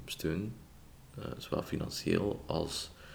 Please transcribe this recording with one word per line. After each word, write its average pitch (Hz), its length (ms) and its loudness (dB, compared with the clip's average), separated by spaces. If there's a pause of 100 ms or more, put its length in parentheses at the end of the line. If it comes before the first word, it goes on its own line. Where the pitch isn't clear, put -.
steunen? 95 500 0 (640)
Eh, - 60 -4 (140)
zowel - 240 0
financieel - 840 4
als, 80 440 0 (240)